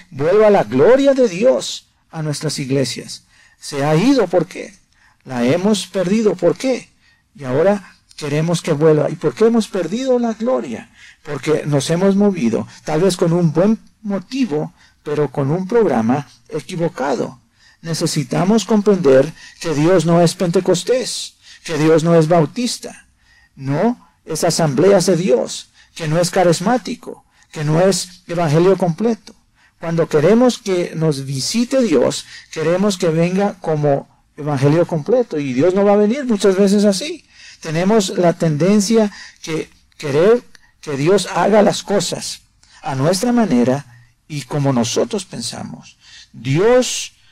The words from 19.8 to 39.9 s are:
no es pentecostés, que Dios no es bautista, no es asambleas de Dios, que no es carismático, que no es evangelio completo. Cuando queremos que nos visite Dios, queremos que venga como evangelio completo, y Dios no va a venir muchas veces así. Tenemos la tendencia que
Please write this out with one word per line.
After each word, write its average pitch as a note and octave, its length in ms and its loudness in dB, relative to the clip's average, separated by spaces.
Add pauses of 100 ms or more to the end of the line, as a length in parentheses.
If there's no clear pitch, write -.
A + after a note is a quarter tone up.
no E3+ 160 4
es E3+ 140 2
pentecostés, F#3 1000 -2 (280)
que D#3+ 140 -6
Dios D#3 260 4
no E3+ 120 4
es D#3+ 120 4
bautista, F3 800 -2 (480)
no D#3 540 -2 (160)
es D#3+ 180 -6
asambleas F3 640 2
de F3+ 100 2
Dios, - 520 -2 (260)
que D#3+ 120 -8
no D#3 120 0
es F3 100 0
carismático, F#3+ 960 -2 (260)
que D#3 120 -8
no D#3 180 2
es F#3+ 460 0
evangelio E3+ 500 2
completo. F#3+ 560 -4 (460)
Cuando E3 280 0
queremos A3 520 4
que F3+ 360 -2
nos D3+ 300 -2
visite A3+ 560 -2
Dios, C#3 440 0 (260)
queremos F3+ 480 0
que F3 100 0
venga F3+ 500 0
como D3 480 0 (300)
evangelio D3 480 2
completo, E3 540 -2
y C#3 140 -4
Dios D#3+ 200 2
no G3 100 2
va G3+ 100 4
a G3+ 40 4
venir A3+ 280 0
muchas G3+ 300 2
veces G3+ 300 4
así. C#4 400 -2 (340)
Tenemos F#3+ 500 0
la F3 240 0
tendencia G3 800 2 (300)
que - 280 -8 (280)